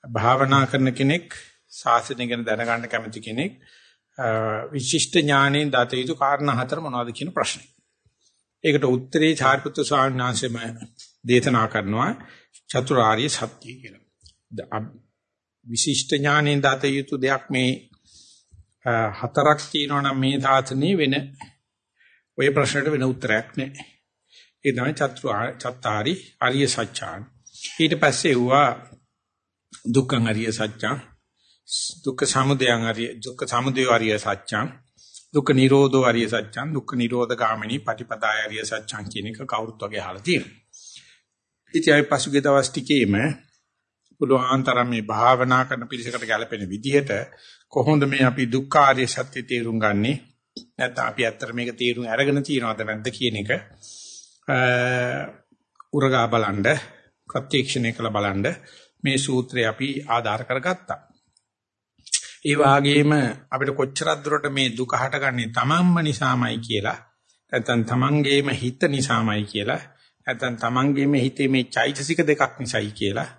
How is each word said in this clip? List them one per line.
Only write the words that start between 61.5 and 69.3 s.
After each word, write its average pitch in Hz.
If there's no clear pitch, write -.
ඒ 147
වගේම 143
අපිට 135
කොච්චරක් 147
දුරට 147
මේ 135
දුක 120
හටගන්නේ 127
තමන්ම 165
නිසාමයි 127
කියලා, 113
නැත්නම් 120
තමන්ගේම 139
හිත 123
නිසාමයි 113